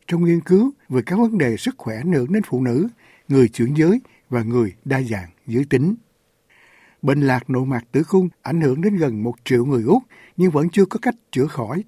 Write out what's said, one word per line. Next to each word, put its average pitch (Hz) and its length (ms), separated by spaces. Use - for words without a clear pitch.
trong 175 160
nghiên 170 180
cứu 208 300
về 127 160
các 185 140
vấn 226 180
đề 123 200
sức 254 200
khỏe 110 180
ảnh 143 180
hưởng 139 200
đến 202 120
phụ 123 160
nữ, 131 260
người 135 220
chuyển 120 280
giới 180 240
và 120 140
người 113 300
đa 135 160
dạng 104 280
giới 123 180
tính. 170 300
Bệnh 143 200
lạc 127 280
nội 127 160
mạc 131 260
tử 147 120
cung 185 260
ảnh 165 200
hưởng 143 200
đến 202 160
gần 120 260
một 120 120
triệu 123 200
người 131 180
Úc, 185 200
nhưng 180 140
vẫn 151 180
chưa 196 160
có 208 160
cách - 140
chữa 127 160
khỏi 139 400